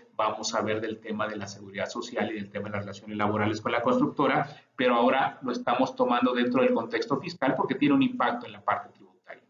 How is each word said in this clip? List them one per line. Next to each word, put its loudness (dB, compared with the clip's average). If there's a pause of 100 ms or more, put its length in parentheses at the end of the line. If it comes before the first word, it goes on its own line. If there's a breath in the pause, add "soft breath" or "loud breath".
(160)
vamos 0
a 2
ver 0
del -6
tema -4
de -8
la -8
seguridad -8
social -4
y -6
del -8
tema -8
de -6
las -4
relaciones -10
laborales 0
con -4
la 0
constructora, 2 (280 loud breath)
pero 2
ahora 2
lo -4
estamos 0
tomando 2
dentro 4
del 6
contexto -2
fiscal 0
porque 0
tiene 4
un 6
impacto 0
en -14
la -18
parte -2
tributaria, -20